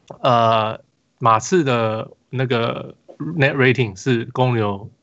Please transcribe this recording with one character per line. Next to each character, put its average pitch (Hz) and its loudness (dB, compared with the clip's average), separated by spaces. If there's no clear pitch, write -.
呃， 113 2
马 113 4
刺 175 0
的 113 -2
那 131 -4
个 123 -4
net 156 0
rating 127 2
是 117 -2
公 127 0
牛 104 -4